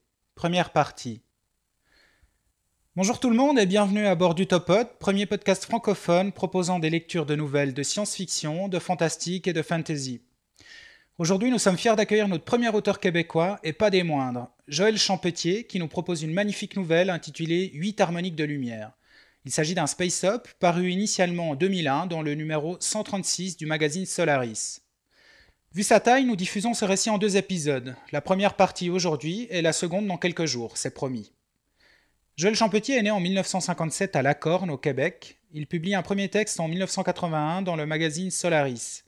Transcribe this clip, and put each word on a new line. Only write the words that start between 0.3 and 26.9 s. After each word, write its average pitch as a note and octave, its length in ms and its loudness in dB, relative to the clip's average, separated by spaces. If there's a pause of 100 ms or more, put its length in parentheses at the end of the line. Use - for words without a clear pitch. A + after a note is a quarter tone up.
Première E3+ 340 0
partie. B2+ 500 -2 (1800)
Bonjour F#3+ 240 0
tout B3+ 100 2
le A3 60 4
monde C#4 240 4
et G3+ 60 6
bienvenue G#3 420 2
à F#3 80 4
bord E3+ 200 4
d'Utopode, F#3+ 640 2
premier G3 260 0
podcast F#3+ 400 0
francophone F#3+ 680 0
proposant F3+ 480 -2
des D#3 100 0
lectures E3 360 -2
de D3 100 0
nouvelles C#3+ 380 0
de C#3+ 100 -4
science-fiction, F#3+ 840 -4
de F3+ 100 -2
fantastique E3+ 680 -2
et F3 60 0
de D#3+ 80 0
fantasy. D3 600 -4 (960)
Aujourd'hui, F#3+ 340 2
nous A3+ 80 2
sommes F#3 180 4
fiers A3 200 4
d'accueillir G#3 320 4
notre E3 160 -2
premier A#3+ 240 2
auteur G3+ 320 0
québécois, E3+ 600 0
et D#3 100 -4
pas G#3+ 160 4
des F#3 140 4
moindres, B2+ 460 -2 (200)
Joël G3+ 280 2
Champetier, F3+ 680 0
qui - 140 -6
nous E3 100 -4
propose E3+ 340 -4
une D#3+ 100 -4
magnifique G3+ 440 -2
nouvelle F3 320 4
intitulée E3 640 -2
Huit G3 260 -4
harmoniques F3 380 0
de D3+ 80 -2
lumière. A#2+ 480 -8 (520)
Il B2 60 -10
s'agit E3 240 0
d'un E3 120 0
space-up F#3 580 -2 (140)
paru F3+ 300 4
initialement F3 640 0
en C#3 40 -2
deux F3+ 140 2
mille F3 180 0
un D3 180 0
dans E3 160 -4
le D3 140 -2
numéro D#3 460 -4
cent - 240 -4
trente-six F#3 500 -4
du D#3 100 -10
magazine D#3 400 0
Solaris. C3+ 760 -2 (880)
Vu G3 120 -2
sa A3 180 6
taille, B3+ 240 6
nous A#3 100 2
diffusons G3+ 380 -2
ce - 100 -2
récit G3 260 2